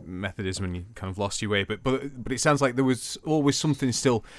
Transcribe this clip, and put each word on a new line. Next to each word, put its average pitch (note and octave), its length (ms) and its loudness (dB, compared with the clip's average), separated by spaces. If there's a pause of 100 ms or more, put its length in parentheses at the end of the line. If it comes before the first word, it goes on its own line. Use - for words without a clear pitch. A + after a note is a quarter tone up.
Methodism, F#2+ 580 -6
and F2+ 140 -4
you F2 80 -8 (100)
kind F#2+ 160 -8
of F2+ 60 -10
lost G2+ 240 -2
your G#2 100 -2
way, G2 140 2
but, - 180 -6
but, C3 400 -2
but - 80 -4
it A#2+ 80 -2
sounds D3 220 4
like B2+ 140 2
there C3 100 4
was - 400 0
always D3 320 4
something C#3 340 2
still A#2+ 320 2 (160)